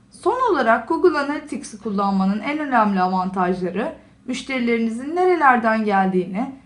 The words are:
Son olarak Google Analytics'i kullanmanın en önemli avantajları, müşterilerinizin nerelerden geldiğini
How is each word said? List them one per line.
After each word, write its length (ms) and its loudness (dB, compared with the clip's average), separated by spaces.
Son 420 0
olarak 360 2
Google 300 2
Analytics'i 600 -6
kullanmanın 600 0
en 180 -4
önemli 420 0
avantajları, 920 -2
müşterilerinizin 920 -2
nerelerden 680 4
geldiğini 720 0